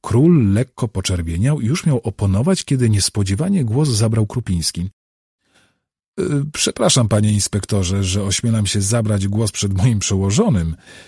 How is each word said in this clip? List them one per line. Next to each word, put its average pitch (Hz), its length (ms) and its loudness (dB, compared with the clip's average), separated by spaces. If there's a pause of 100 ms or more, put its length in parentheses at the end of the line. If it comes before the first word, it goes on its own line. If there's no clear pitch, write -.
Król 131 520 4
lekko 117 360 -2
poczerwieniał 95 720 -2
i 110 60 -4
już 151 200 -2
miał 135 180 2
oponować, 107 600 0
kiedy 123 260 2
niespodziewanie 104 760 0
głos 131 240 0
zabrał 110 380 0
Krupiński. 90 640 -4 (1300)
"Y, 143 320 -2
przepraszam, - 560 0
panie 107 240 2
inspektorze, 98 720 -2
że 95 180 -2
ośmielam 107 440 0
się 104 160 -2
zabrać 107 460 0
głos 104 240 -2
przed 98 220 -4
moim 107 240 2
przełożonym", 98 760 0 (320)